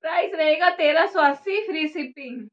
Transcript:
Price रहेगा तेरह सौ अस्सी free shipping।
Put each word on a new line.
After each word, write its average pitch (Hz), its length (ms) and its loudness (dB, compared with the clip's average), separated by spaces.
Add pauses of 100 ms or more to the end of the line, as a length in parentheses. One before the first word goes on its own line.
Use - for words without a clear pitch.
Price 349 320 -2
रहेगा 320 400 4
तेरह 320 320 2
सौ 320 140 0
अस्सी 381 460 0
free 311 200 -4
shipping। 262 640 -10